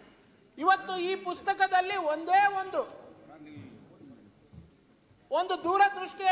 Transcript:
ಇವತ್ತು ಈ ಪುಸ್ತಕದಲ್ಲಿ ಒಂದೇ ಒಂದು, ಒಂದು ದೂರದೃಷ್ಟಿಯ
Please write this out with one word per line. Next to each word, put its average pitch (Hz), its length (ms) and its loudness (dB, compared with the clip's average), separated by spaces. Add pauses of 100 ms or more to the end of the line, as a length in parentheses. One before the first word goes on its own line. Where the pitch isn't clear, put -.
(580)
ಇವತ್ತು 370 400 0
ಈ 370 180 -2
ಪುಸ್ತಕದಲ್ಲಿ 381 840 0
ಒಂದೇ 339 480 2
ಒಂದು, 381 360 -2 (2500)
ಒಂದು 359 340 -2
ದೂರದೃಷ್ಟಿಯ 381 680 0